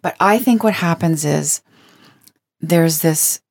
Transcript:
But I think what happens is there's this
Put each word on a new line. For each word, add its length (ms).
But 180
I 180
think 240
what 120
happens 500
is 380
there's 400
this 400